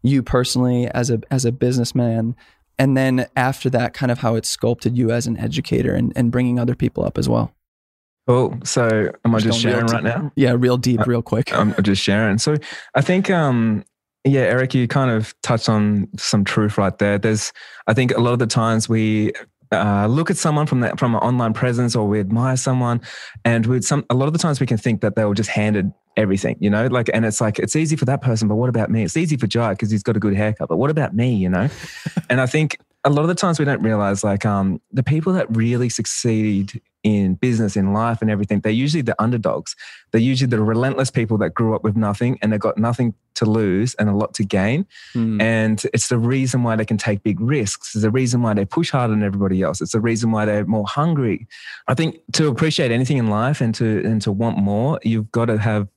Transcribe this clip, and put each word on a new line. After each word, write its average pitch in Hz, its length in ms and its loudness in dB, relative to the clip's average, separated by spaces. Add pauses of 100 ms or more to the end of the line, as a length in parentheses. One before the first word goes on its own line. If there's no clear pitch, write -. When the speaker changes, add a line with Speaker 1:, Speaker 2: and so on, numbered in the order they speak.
Speaker 1:
you 131 200 4
personally 123 640 0
as 123 220 -2
a, 113 100 0 (100)
as 135 140 0
a 151 80 2
businessman. 120 800 0 (440)
And 131 180 2
then 127 300 2 (100)
after 131 340 0
that, 120 240 0
kind 127 160 -2
of 120 80 0
how 117 160 0
it 110 120 -2
sculpted 120 500 -2
you 120 140 2
as 120 160 0
an 117 120 -2
educator 127 560 -2
and, 123 220 0
and 120 160 2
bringing 123 260 0
other 120 160 0
people - 300 -2
up 50 140 -2
as 65 100 0
well. 58 240 0 (760)
Speaker 2:
Cool. 117 380 2
So 110 460 0 (140)
am 117 100 4
I 110 40 2
just 110 220 2
Speaker 1:
Just 117 40 -2
going 120 120 2
real 117 100 0
Speaker 2:
sharing - 0 -
Speaker 1:
deep. 113 80 2
Speaker 2:
right 113 80 -2 (200)
now? 147 120 -6
Speaker 1:
Yeah, 123 240 4
real 127 200 2
deep, 120 220 2
Speaker 2:
Uh, - 60 2
Speaker 1:
real 120 160 0
quick. - 300 -2
Speaker 2:
I'm 107 300 2
just 98 200 2
sharing. 104 360 2
So 151 180 0 (380)
I 135 80 2
think, 185 280 0
um, 123 540 2 (400)
yeah, 139 160 4
Eric, 123 320 2
you 123 160 2
kind 135 220 2
of 110 320 -2
touched - 260 0
on 104 480 2
some - 280 0
truth 104 340 0
right 98 200 0
there. 101 200 2
There's, 110 340 -2 (340)
I 113 60 2
think 123 240 2
a 117 40 0
lot 120 120 2
of 123 60 0
the 123 80 2
times 113 420 0
we, 110 440 0 (380)
uh, 101 360 2
look 151 240 0
at 165 80 0
someone 151 280 0
from 135 140 0
that, - 180 -2
from 117 160 2
an 104 60 0
online 120 320 0
presence, 120 420 0
or 107 140 0
we 107 120 0
admire 117 360 0
someone, 123 460 0 (420)
and 117 220 2
we'd 123 180 0
some, 143 240 0
a 120 60 0
lot 135 120 2
of 156 60 0
the 165 60 0
times 151 220 0
we 135 60 2
can 113 120 0
think 110 240 0
that 104 140 0
they 110 100 2
were 101 80 2
just 104 160 -2
handed 104 420 0 (240)
everything, 101 440 0
you 101 100 2
know, 110 160 2
like, 120 260 0
and 113 140 2
it's 107 140 -2
like, 107 180 0
it's - 180 -2
easy 156 200 0
for - 80 0
that 139 180 0
person, 113 260 0
but 101 60 2
what 120 160 0
about 113 180 0
me? 113 140 0
It's - 140 -2
easy 160 200 0
for 120 120 -2
Jai 113 260 0
'cause 104 160 -4
he's 107 140 0
got 113 120 0
a 101 40 0
good 101 160 0
haircut, 104 320 -2
but 82 80 0
what 123 140 2
about 156 240 -2
me, 120 200 2
you 95 160 0
know? 95 180 2 (300)
Speaker 1:
<laughs> - 320 -8
Speaker 2:
And 131 100 2
I 131 60 2
think 156 320 -2 (240)
a 139 80 2
lot 147 120 2
of 165 60 2
the 180 60 2
times 170 240 0
we 156 80 2
don't 139 160 0
realize, 101 420 0
like, 98 220 0
um, 98 340 0 (120)
the 127 100 -2
people 156 320 0
that 185 200 0
really 120 360 0
succeed 107 880 -2 (220)
in 101 320 2
business, 113 420 0
in 98 160 0
life 113 300 0
and 110 80 2
everything, 104 300 0
they're 110 120 -2
usually 143 300 0
the 117 200 -2
underdogs. 113 540 -2 (360)
They're 113 100 4
usually 131 260 2
the 113 140 2
relentless 127 480 0
people 113 280 0
that 95 140 0
grew 113 220 0
up - 100 -4
with 107 120 0
nothing 113 440 0
and 107 100 0
they've 107 100 0
got 104 180 -2
nothing 117 340 0 (220)
to - 100 -2
lose 107 520 0
and 107 120 0
a 101 60 2
lot 104 200 -2
to 110 100 -2
gain. 107 420 0 (260)
Speaker 1:
Hmm. 113 260 0
Speaker 2:
And 110 540 0
it's - 160 -2
the 127 80 0
reason 127 460 0
why 113 140 0
they 110 100 0
can 113 100 -2
take 104 260 -2
big 98 200 -2
risks. 120 520 -4
It's 107 100 0
the 110 60 2
reason 127 300 0
why 110 140 0
they 101 100 0
push 160 260 -2
harder 123 220 0
than 107 100 2
everybody 98 380 0
else. 87 220 -2
It's - 100 -8
the 110 80 0
reason 113 300 0
why 107 160 0
they're 104 180 0
more 104 220 -2
hungry. 139 600 -2 (420)
I - 60 2
think 160 260 -2 (140)
to 156 140 2
appreciate 143 420 0
anything 127 280 0
in 117 80 0
life 113 340 0
and 113 140 0
to, 110 320 0
and 110 160 0
to 110 100 0
want 113 240 -2
more, 104 460 0
you've 110 280 0
gotta 113 280 0
have 107 380 0